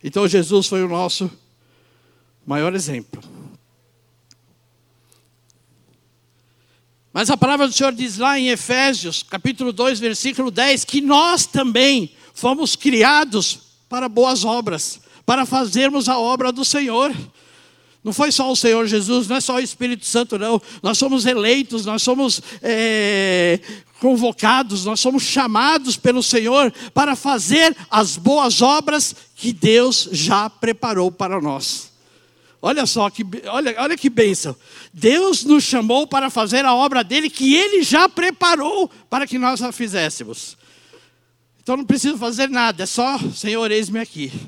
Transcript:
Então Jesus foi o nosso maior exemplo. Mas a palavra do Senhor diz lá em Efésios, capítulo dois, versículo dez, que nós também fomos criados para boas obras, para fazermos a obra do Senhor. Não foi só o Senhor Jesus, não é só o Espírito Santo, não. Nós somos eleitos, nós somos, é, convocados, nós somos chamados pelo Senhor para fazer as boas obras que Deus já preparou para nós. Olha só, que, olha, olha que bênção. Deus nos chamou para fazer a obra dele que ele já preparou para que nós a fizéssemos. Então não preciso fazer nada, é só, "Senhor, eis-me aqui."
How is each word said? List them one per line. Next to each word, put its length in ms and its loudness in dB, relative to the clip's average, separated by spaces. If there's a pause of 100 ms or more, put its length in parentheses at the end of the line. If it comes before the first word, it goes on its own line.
Então 240 -2
Jesus 400 2
foi 160 -2
o 60 -2
nosso 420 -4 (1120)
maior 300 -2
exemplo. 480 -8 (4000)
Mas 180 0
a 60 4
palavra 320 2
do 40 -4
Senhor 200 2
diz 260 -8
lá 180 2
em 120 0
Efésios, 760 0
capítulo 500 -6
dois, 280 0
versículo 500 -4
dez, 340 2
que 160 -2
nós 460 2
também 680 0 (180)
fomos 400 -2
criados 880 2 (280)
para 200 -6
boas 360 2
obras, 560 -4 (240)
para 220 2
fazermos 640 0
a 100 0
obra 320 0
do 140 -4
Senhor. 500 0 (880)
Não 80 -6
foi 180 0
só 200 0
o 60 0
Senhor 300 2
Jesus, 400 0
não 100 -2
é 40 -2
só 160 -2
o 40 0
Espírito 460 -6
Santo, 320 -2
não. 240 0 (180)
Nós 160 -2
somos 300 2
eleitos, 580 0
nós 160 -4
somos, 400 0 (220)
é, 960 2 (420)
convocados, 840 2
nós 160 -4
somos 240 0
chamados 720 0
pelo 260 0
Senhor 500 2 (220)
para 220 2
fazer 600 2 (140)
as 260 2
boas 460 2
obras 520 2 (200)
que 180 -6
Deus 600 2
já 360 0
preparou 640 -2
para 300 -6
nós. 500 -6 (720)
Olha 240 0
só, 240 0
que, 160 -8 (200)
olha, 320 -4
olha 180 -2
que 120 0
bênção. 460 0 (400)
Deus 500 2
nos 200 6
chamou 420 0
para 240 -2
fazer 340 0
a 100 4
obra 280 2
dele 260 -2
que 260 2
ele 280 2
já 260 4
preparou 800 0 (220)
para 160 -2
que 120 -6
nós 220 -2
a 120 -6
fizéssemos. 840 -6 (1080)
Então 140 -2
não 80 -6
preciso 320 -2
fazer 320 -2
nada, 360 -2
é 20 -8
só, 320 -2 (160)
"Senhor, 360 -4
eis-me 280 -2
aqui." 340 -10 (160)